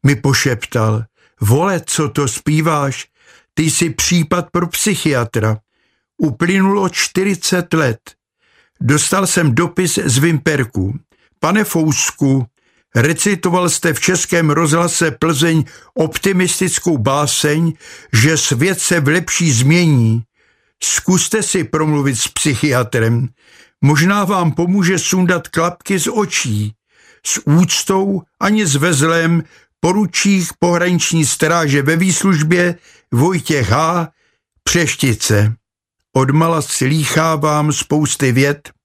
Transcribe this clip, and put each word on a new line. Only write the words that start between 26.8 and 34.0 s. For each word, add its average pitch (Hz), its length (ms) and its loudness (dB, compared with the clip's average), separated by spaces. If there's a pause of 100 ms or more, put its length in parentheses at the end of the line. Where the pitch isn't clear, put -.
S - 200 -4
úctou, 190 760 2 (180)
ani 208 260 2
s 143 100 0
vezlem, 165 680 2 (360)
poručík 190 800 0
pohraniční 170 680 0
stráže 156 560 0
ve 151 140 0
výslužbě 175 800 0 (360)
Vojtěch 143 580 0
H., 160 380 0 (560)